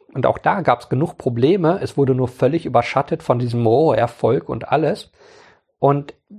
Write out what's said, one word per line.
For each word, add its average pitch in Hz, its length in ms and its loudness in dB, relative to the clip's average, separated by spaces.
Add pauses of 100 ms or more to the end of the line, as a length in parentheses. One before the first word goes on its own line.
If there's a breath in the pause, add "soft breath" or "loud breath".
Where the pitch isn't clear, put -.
(140)
Und 135 120 -2
auch 123 120 2
da 175 240 0
gab's 131 280 0
genug 131 280 -2
Probleme. 151 640 0
Es - 160 -8
wurde 135 160 2
nur 127 140 0
völlig 139 380 -2
überschattet 131 580 -2
von 123 160 0
diesem, 120 260 -2
oh, 131 280 4
Erfolg 117 560 0
und 123 220 -8
alles. 147 400 -2 (680 soft breath)
Und 143 340 0 (260)